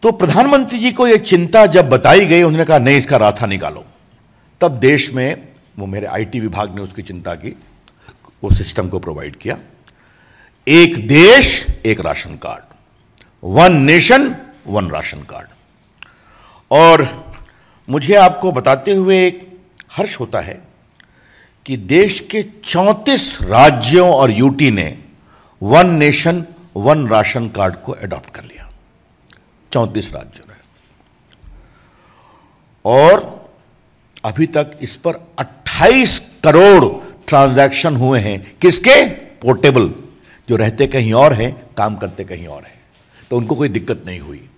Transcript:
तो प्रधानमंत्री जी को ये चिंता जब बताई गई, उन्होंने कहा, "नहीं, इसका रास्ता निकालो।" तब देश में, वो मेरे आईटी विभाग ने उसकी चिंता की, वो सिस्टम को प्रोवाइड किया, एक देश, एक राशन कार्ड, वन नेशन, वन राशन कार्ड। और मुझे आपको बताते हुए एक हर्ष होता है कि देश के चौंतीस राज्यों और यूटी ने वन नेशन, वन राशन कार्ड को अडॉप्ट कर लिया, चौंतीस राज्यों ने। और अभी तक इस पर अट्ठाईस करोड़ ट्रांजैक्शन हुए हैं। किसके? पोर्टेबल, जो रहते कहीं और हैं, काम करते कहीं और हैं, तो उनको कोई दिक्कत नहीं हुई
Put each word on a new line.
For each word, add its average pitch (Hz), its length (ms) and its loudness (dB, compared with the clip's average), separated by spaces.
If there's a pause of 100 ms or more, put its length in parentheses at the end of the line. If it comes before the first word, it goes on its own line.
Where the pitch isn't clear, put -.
तो 226 80 2
प्रधानमंत्री 240 680 0
जी 240 120 -2
को 247 160 0
ये 226 100 4
चिंता 185 480 2
जब 170 240 2
बताई 151 360 4
गई, 170 180 2
उन्होंने 160 220 0
कहा, 156 120 2
"नहीं, 135 200 2
इसका 135 200 0
रास्ता 107 280 0
निकालो।" 92 400 -10 (760)
तब 170 100 0
देश 131 400 0
में, 131 360 -8 (320)
वो 98 60 -12
मेरे 98 220 -10
आईटी 107 320 -8
विभाग 101 360 -8
ने 101 60 -14
उसकी 98 200 -16
चिंता 90 340 -14
की, 82 220 -16 (840)
वो 98 80 -2
सिस्टम 92 380 -4
को 92 100 -8
प्रोवाइड 73 360 -14
किया, - 240 -12 (1080)
एक 165 400 4
देश, 185 600 4 (180)
एक 110 160 -2
राशन 78 340 -10
कार्ड, - 280 -16 (800)
वन 147 300 4
नेशन, 170 600 2 (320)
वन 190 220 -6
राशन 76 320 -12
कार्ड। - 260 -20 (1200)
और 160 540 2 (640)
मुझे 143 260 -2
आपको 185 360 2
बताते 135 420 -2
हुए 190 340 2
एक - 300 -10 (340)
हर्ष - 280 -8
होता 117 200 -8
है 85 220 -14 (1040)
कि 131 120 -8
देश 160 540 0
के 214 140 -6 (200)
चौंतीस 208 760 -2
राज्यों 131 680 2
और 131 220 2
यूटी 135 400 0
ने 87 260 -6 (640)
वन 151 280 4
नेशन, 165 560 0 (300)
वन 135 320 0
राशन 110 420 -2
कार्ड 95 260 -4
को - 160 -16
अडॉप्ट - 380 -14
कर - 140 -20
लिया, - 280 -20 (1000)
चौंतीस 110 420 -6
राज्यों - 360 -20
ने। - 60 -20 (2250)
और 147 560 2 (840)
अभी 110 220 -4
तक 156 340 -4
इस - 140 -14
पर 165 200 -6 (240)
अट्ठाईस - 800 0 (240)
करोड़ 165 420 6 (420)
ट्रांजैक्शन 139 680 0
हुए 127 240 0
हैं। 101 420 -8
किसके? 247 480 4
पोर्टेबल, 123 840 -2 (560)
जो 117 60 0
रहते 110 320 -2
कहीं 123 260 -4
और 135 200 4
हैं, 120 440 -8
काम 104 180 -4
करते 95 280 -12
कहीं 87 240 -16
और 71 160 -20
हैं, - 180 -20 (480)
तो 123 80 -4
उनको 120 180 -4
कोई 135 140 -4
दिक्कत 98 360 -8
नहीं 90 140 -14
हुई 73 380 -20